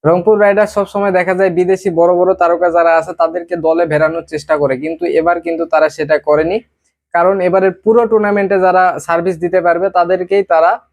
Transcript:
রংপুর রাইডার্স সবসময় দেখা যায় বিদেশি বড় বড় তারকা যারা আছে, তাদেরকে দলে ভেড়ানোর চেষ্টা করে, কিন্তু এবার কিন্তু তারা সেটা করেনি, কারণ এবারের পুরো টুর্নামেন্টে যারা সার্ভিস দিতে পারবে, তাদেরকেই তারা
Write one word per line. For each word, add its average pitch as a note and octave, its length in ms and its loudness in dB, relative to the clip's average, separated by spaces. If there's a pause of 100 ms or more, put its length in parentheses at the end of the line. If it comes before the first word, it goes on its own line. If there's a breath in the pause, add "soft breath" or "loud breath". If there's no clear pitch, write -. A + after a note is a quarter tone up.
রংপুর F3+ 360 2
রাইডার্স G3+ 320 2
সবসময় G3+ 380 -4
দেখা F3+ 220 0
যায় F#3+ 160 0
বিদেশি F3+ 400 0
বড় E3+ 240 2
বড় F#3 200 2
তারকা F3 360 0
যারা E3 280 2
আছে, D#3+ 160 -4
তাদেরকে E3+ 420 -4
দলে E3 300 0
ভেড়ানোর D#3+ 420 -2
চেষ্টা D#3 300 -4
করে, C3+ 200 -2
কিন্তু D#3+ 280 -8
এবার E3 360 0
কিন্তু E3 240 -4
তারা D#3 240 0
সেটা D3+ 280 -2
করেনি, D#3 420 0 (540)
কারণ F#3 280 2
এবারের F#3 300 2
পুরো A3+ 340 0
টুর্নামেন্টে G#3 540 0
যারা F#3 400 2
সার্ভিস F#3+ 380 -4
দিতে F3 240 -2
পারবে, F3 280 0
তাদেরকেই F#3 540 0
তারা F3 360 2 (140)